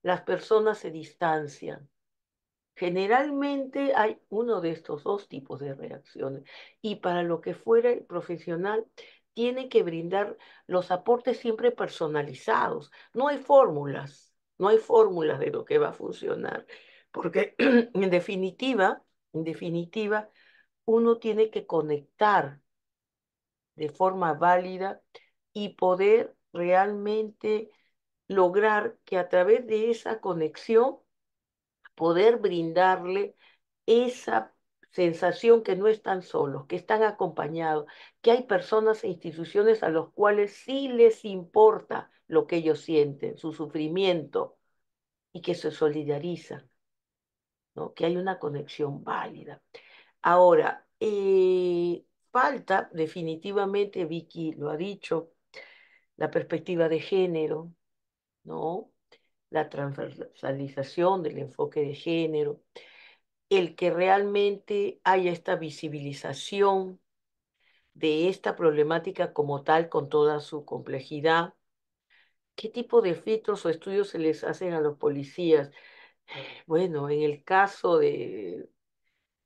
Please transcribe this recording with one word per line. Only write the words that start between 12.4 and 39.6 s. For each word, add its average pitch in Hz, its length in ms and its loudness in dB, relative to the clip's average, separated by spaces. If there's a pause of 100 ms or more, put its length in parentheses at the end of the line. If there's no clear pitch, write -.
No 262 140 0
hay 285 100 -2
fórmulas, 147 960 2 (240)
no 190 100 0
hay 220 100 8
fórmulas 175 600 4
de - 120 -2
lo - 140 -6
que 147 140 2
va 147 120 2
a - 20 -14
funcionar. - 760 -8 (440)
Porque 185 480 -4
<clears throat> - 0 -
en 233 520 4
definitiva, 190 920 0 (300)
en 160 120 -6
definitiva, 180 840 -4 (540)
uno 233 340 4
tiene 220 320 0
que 202 160 -8
conectar 151 920 0 (1160)
de 151 120 -6
forma 185 460 0
válida 180 680 0 (500)
y 208 180 -8
poder 196 640 2 (160)
realmente 208 1200 -2 (580)
lograr 208 760 2
que 185 140 -4
a 180 100 -2
través 208 380 4
de 220 240 0
esa 226 300 -4
conexión 202 800 0 (960)
poder 185 440 4
brindarle 180 960 0 (500)
esa 233 680 0 (380)
sensación 180 720 4
que 190 140 -2
no 202 120 0
están 196 340 -2
solos, 139 440 -4
que 180 100 -8
están 220 260 0
acompañados, 160 840 -2 (340)
que 233 100 4
hay 247 140 4
personas 220 600 0
e 208 40 -4
instituciones 180 760 0